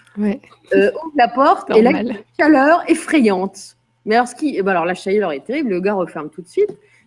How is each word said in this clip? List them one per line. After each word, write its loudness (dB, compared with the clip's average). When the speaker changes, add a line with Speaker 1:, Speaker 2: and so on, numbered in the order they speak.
Speaker 1:
Ouais. -2
Speaker 2:
Euh, 4
ouvre -10
la 4
porte, 0
et 6
là, 4
il 0
y -2
a -6
Speaker 1:
Normal. -6
Speaker 2:
une -4
chaleur 4
effrayante. -2
Mais 0
alors, 2
ce -18
qui, -4
eh -2
ben -2
alors, 0
la -2
chaleur -2
est -8
terrible, -4
le -2
gars -2
referme -6
tout -18
de -20
suite. -2